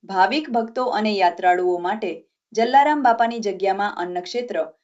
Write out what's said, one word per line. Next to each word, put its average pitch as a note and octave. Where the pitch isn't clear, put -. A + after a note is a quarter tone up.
ભાવિક A#3
ભક્તો A3+
અને G#3+
યાત્રાળુઓ F3+
માટે G#3
જલારામ C4+
બાપાની A#3
જગ્યામાં G3
અન્નક્ષેત્ર F3+